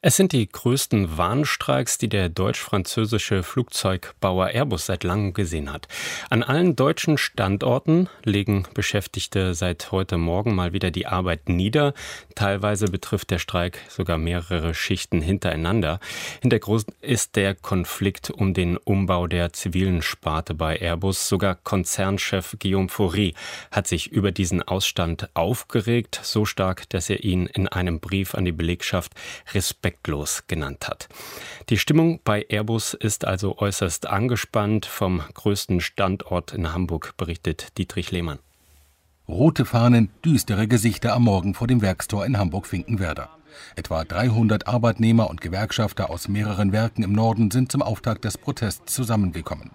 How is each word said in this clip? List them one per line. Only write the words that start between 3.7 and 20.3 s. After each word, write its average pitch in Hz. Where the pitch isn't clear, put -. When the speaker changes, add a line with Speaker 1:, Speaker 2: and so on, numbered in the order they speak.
Speaker 1:
Airbus 113
seit 90
langem 95
gesehen 80
hat. -
An 113
allen 156
deutschen 147
Standorten 131
legen 101
Beschäftigte 95
seit 87
heute 95
Morgen 90
mal 90
wieder 92
die 87
Arbeit 90
nieder. 113
Teilweise 104
betrifft 95
der 87
Streik 87
sogar 85
mehrere 82
Schichten -
hintereinander. 85
Hintergrund 113
ist -
der 98
Konflikt -
um 95
den 87
Umbau 92
der 85
zivilen 92
Sparte -